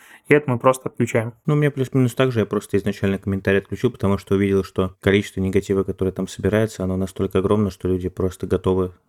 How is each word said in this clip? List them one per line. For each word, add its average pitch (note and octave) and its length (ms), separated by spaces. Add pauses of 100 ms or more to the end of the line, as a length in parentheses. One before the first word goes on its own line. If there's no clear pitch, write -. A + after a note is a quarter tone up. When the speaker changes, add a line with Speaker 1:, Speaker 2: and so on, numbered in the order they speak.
(300)
Speaker 1:
и C#3 40
это D3 160
мы B2 80
просто B2+ 320
отключаем. A#2 440 (120)
Speaker 2:
Ну, D3+ 80
у D3 40
меня D3 120
плюс-минус C3 460
так C3 160
же, A#2 80
я G2+ 60
просто G#2 320
изначально G2 400
комментарий G2 420
отключил, G2+ 320
потому G2 260
что - 180
увидел, G2 280
что F#2 380
количество G2 400
негатива, F#2+ 420
которое F#2+ 280
там F#2+ 160
собирается, G#2 560
оно F#2 140
настолько F#2+ 420
огромное, G2 320
что - 180
люди F#2 200
просто F#2 380
готовы F#2 460 (160)